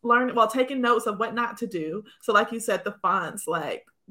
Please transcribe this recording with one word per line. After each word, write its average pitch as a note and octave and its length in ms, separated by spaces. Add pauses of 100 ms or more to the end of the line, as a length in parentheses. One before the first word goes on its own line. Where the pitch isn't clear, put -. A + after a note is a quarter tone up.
learn, A#3+ 320
well, A3 140
taking B3+ 320
notes A#3+ 260
of G#3 120
what G#3+ 160
not A#3 240
to A#3 100
do. F3 360 (180)
So A#3 100
like A3 200
you A3+ 80
said, G3 240
the G3+ 80 (100)
fonts, F#3 440
like, D#3 400 (240)